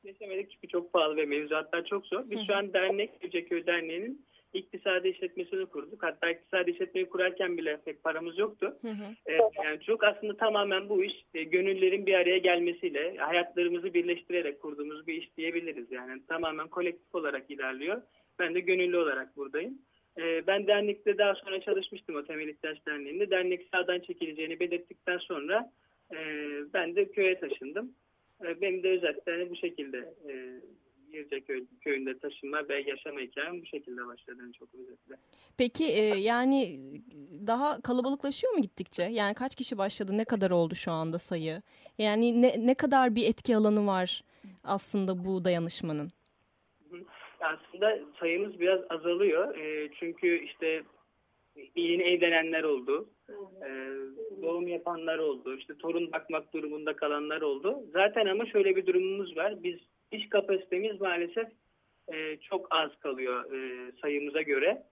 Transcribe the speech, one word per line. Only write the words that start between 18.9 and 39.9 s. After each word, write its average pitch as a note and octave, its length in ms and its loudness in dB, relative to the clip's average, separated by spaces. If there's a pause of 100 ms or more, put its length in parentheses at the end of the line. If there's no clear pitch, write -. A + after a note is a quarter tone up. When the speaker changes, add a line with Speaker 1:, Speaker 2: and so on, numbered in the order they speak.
Speaker 1:
olarak C3+ 380 0
buradayım. D3+ 420 -6 (400)
Ee, E3 280 0
ben G3 200 2
dernekte G3+ 520 2
daha G3+ 160 4
sonra F#3+ 260 -6
çalışmıştım F#3+ 560 -4
o C#3+ 80 -4
Temel D#3 240 -6
İhtiyaç D3+ 380 -10
Derneği'nde. D3+ 440 -4
Dernek F#3 420 0
sahadan F3+ 280 0
çekileceğini D#3+ 600 -6
belirttikten F3 580 -4
sonra, F3+ 520 -4 (420)
e, D#3+ 40 -10 (580)
ben E3+ 220 0
de G3 140 2
köye F#3 300 2
taşındım. E3 520 -6 (520)
E, E3 160 -6
benim F#3 220 -2
de F#3 80 2
özellikle F3 420 0
hani F3 180 -4
bu F3 60 -8
şekilde, C#3+ 420 -6 (300)
e, B2+ 320 -12 (520)
Yırca D3 240 -8
köy-, B2+ 300 -8 (140)
köyünde C3+ 380 -4
taşınma C#3+ 500 -6
ve C#3+ 120 -2
yaşama C#3 400 -8
hikayem D#3 420 -8
bu E3 40 -18
şekilde B2 400 -10
başladı, A#2+ 340 -16
hani B2 120 -16
çok B2 220 -20
özetle. B2+ 420 -18 (420)
Speaker 2:
Peki, B3 260 0
e, A3 180 4
yani G#3+ 800 2 (640)
daha C4 340 2
kalabalıklaşıyor C#4 720 0
mu E4+ 100 4
gittikçe? - 400 -4
Yani G#3 320 2
kaç B3+ 200 -4
kişi B3 240 -6
başladı, G3+ 400 0